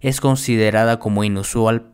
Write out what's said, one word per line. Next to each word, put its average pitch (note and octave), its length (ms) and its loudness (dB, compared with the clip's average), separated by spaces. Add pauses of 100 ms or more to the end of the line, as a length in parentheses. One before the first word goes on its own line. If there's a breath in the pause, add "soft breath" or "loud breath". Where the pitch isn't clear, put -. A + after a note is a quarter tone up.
es C3+ 200 -4
considerada A#2 800 2
como G#2 240 -2
inusual A2 680 -2